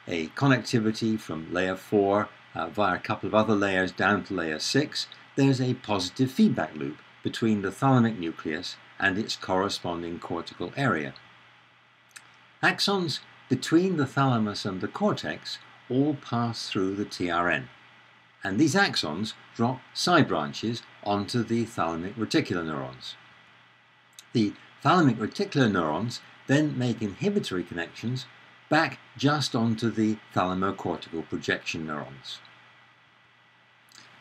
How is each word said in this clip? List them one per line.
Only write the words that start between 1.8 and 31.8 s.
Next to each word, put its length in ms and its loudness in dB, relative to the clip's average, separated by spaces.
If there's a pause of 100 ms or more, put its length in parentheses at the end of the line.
uh, 140 -4
via 280 0
a 40 -4
couple 260 -6
of 80 -2
other 220 4
layers 360 2
down 340 2
to 100 -6
layer 240 -4
six, 480 -2 (280)
there's 240 4
a 160 0
positive 560 -2
feedback 440 2
loop 220 -6 (260)
between 400 0
the 80 -4
thalamic 480 4
nucleus 560 -6 (240)
and 180 0
its 180 -4
corresponding 840 -4
cortical 580 -8
area. 380 0 (1500)
Axons 600 0 (260)
between 500 2
the 80 0
thalamus 600 0
and 160 -4
the 60 -2
cortex 680 -4 (320)
all 240 2
pass 560 -4
through 240 0
the 120 -4
T 260 -4
R 180 2
N, 180 -2 (760)
and 160 -2
these 160 4
axons 580 0 (220)
drop 240 0 (120)
side 360 4
branches 560 -4 (200)
onto 380 0
the 240 0
thalamic 480 -4
reticular 500 0
neurons. 520 -8 (1160)
The 200 2 (300)
thalamic 320 6
reticular 560 0
neurons 500 0 (240)
then 320 2
make 240 0
inhibitory 600 -2
connections 640 -6 (420)
back 300 0 (180)
just 380 2
onto 340 0
the 280 2 (180)
thalamocortical 920 -2
projection 600 -4